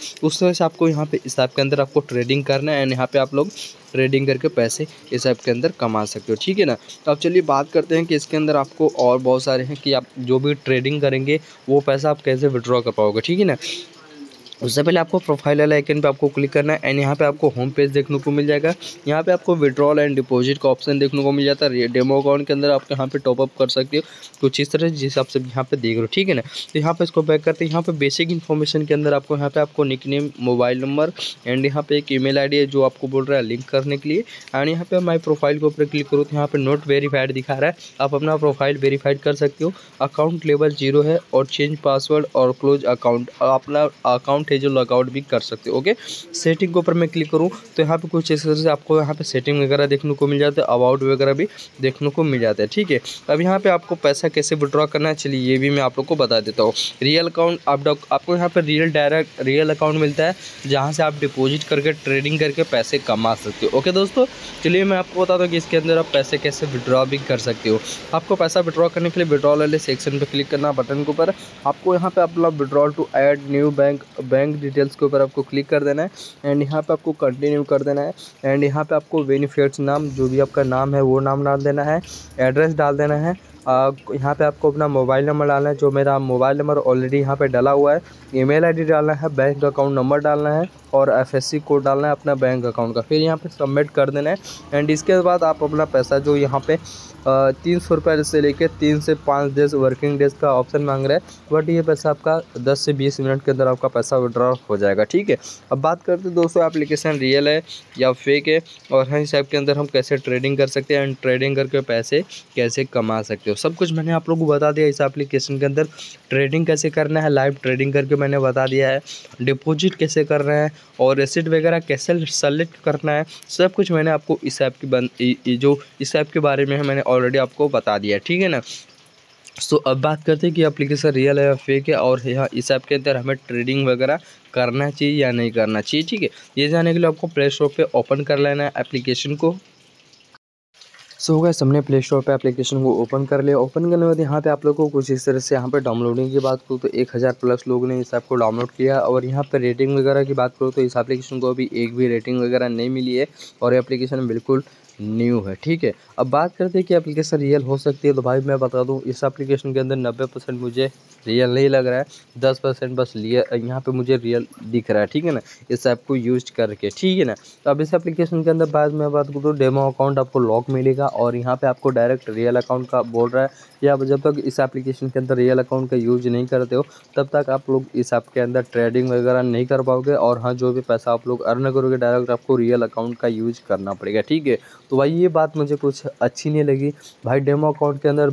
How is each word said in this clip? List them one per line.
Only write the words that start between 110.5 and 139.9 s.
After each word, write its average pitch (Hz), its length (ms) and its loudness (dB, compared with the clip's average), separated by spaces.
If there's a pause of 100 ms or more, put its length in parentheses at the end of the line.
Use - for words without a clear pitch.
कर 139 100 4
सकते 139 280 -2
हैं 139 100 2
and 135 160 -6
trading 131 340 0
करके 139 260 0
पैसे 135 420 0 (320)
कैसे 123 300 0
कमा 110 360 -2
सकते 104 280 -6
हो। 104 60 0
सब 160 180 -2
कुछ 170 180 -2
मैंने 160 200 -2
आप 165 160 -2
लोगों 165 180 0
को 147 60 4
बता 147 200 2
दिया 151 140 2
इस 143 140 0
application 139 580 -2
के 139 80 0
अंदर। 151 220 0 (420)
ट्रेडिंग 139 360 0
कैसे 160 240 0
करना 156 300 0
है, 156 100 2
live 135 320 2
trading 131 300 0
करके 143 240 2
मैंने 139 220 0
बता 131 280 2
दिया 135 220 2
है, 135 120 0 (420)
Deposit 151 520 0
कैसे 151 300 0
करना 147 280 0
है 151 180 2 (300)
और 135 200 4
asset 160 280 0
वगैरह 165 320 2
कैसे 165 460 -2
select 156 580 -2
करना 151 280 -2
है, 151 120 0 (240)
सब 185 240 2
कुछ 185 200 0
मैंने 160 180 2
आपको 156 340 -2
इस 139 180 -6
ऐप 131 180 -2
की 143 60 -10
बन-, 127 220 0 (120)
इ-, 123 140 2 (120)
इ-, 123 100 0
जो 139 220 2 (220)
इस 143 160 -8
ऐप 151 160 0
के 165 80 0
बारे 143 260 2
में 139 100 -2
है 147 60 -2
मैंने 139 200 -2
already 127 360 2
आपको 135 300 0
बता 110 300 0
दिया 101 180 -2
है, 98 100 -2
ठीक 175 160 0
है 190 60 2
ना। 143 120 0 (1000)
So - 260 0
अब 131 140 0
बात 156 240 -2
करते 156 220 0
हैं 165 100 0
कि 170 80 2
application 147 460 0
real 139 280 2
है 143 80 4
या 139 100 4
fake 139 320 -2
है 151 60 2
और 127 320 2
यहाँ 131 280 -2
इस 120 160 -4
ऐप 131 140 0
के 143 100 -2
अंदर 135 220 0
हमें 127 220 -2
trading 131 500 -2
वगैरह 131 300 0 (360)
करना 123 360 0
चाहिए 143 260 -2
या 135 160 2
नहीं 117 180 0
करना 110 300 0
चाहिए, 151 260 -2
ठीक 202 160 -4
है। 127 60 -2 (300)
ये 143 100 0
जानने 165 240 2
के 165 60 2
लिए 170 100 2
आपको 160 180 -4
Play 143 240 0
Store 143 260 -2
पे 160 180 2
open 139 300 0
कर 143 140 0
लेना 143 260 0
है 143 140 -4
application 127 560 -4
को। 160 200 0 (1700)